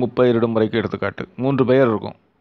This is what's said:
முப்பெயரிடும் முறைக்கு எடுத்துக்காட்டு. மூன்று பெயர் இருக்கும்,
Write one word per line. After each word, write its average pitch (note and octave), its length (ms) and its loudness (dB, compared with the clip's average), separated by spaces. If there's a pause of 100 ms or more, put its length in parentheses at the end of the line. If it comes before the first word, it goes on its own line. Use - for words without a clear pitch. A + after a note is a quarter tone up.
முப்பெயரிடும் A#2+ 540 2
முறைக்கு A2 260 0
எடுத்துக்காட்டு. G2+ 440 -6 (180)
மூன்று C3+ 260 0
பெயர் C3 220 4
இருக்கும், G#2+ 260 -6 (220)